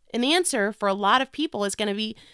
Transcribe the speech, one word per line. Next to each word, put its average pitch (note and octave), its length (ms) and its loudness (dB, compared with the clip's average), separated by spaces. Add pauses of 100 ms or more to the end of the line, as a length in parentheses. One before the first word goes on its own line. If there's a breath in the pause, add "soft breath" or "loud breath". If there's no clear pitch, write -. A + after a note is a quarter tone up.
(140)
And A#3 100 0
the C4+ 80 2
answer C4 400 0
for G#3 160 -4
a G3 60 2
lot G3+ 280 2
of B3+ 120 -6
people A#3+ 320 -4
is G3 100 -2
gonna G#3 180 -2
be G#3+ 220 -6 (180 soft breath)